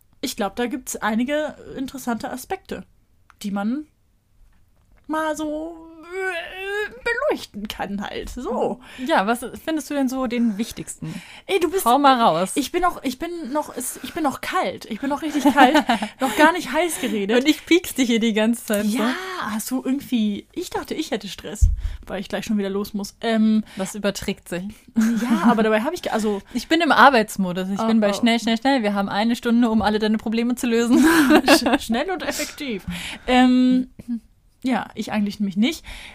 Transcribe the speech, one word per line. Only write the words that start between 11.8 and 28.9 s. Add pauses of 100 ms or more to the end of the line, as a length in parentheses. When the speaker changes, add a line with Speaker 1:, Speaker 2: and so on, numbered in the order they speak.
Speaker 2:
Hau
mal
raus.
Speaker 1:
Ich
bin
noch,
ich
bin (240)
noch,
es,
ich
bin
noch
kalt.
Ich
bin
noch
richtig
kalt.
Speaker 2:
<laughs> (360)
Speaker 1:
Noch
gar
nicht
heiß
geredet.
Speaker 2:
Und
ich
piekste
hier
die
ganze
Zeit,
so.
Speaker 1:
Ja, (300)
hast
du
irgendwie,
ich
dachte,
ich
hätte
Stress, (380)
weil
ich
gleich
schon
wieder
los
muss.
Ähm, (140)
Speaker 2:
Das
überträgt
sich. (320)
Speaker 1:
ja,
aber
dabei
hab
ich
ge-,
also (140)
Speaker 2:
Ich
bin
im
Arbeitsmodus.
Ich
Speaker 1:
Oh,
Speaker 2:
bin
bei
Speaker 1:
oh.
Speaker 2:
schnell,
schnell,
schnell.
Wir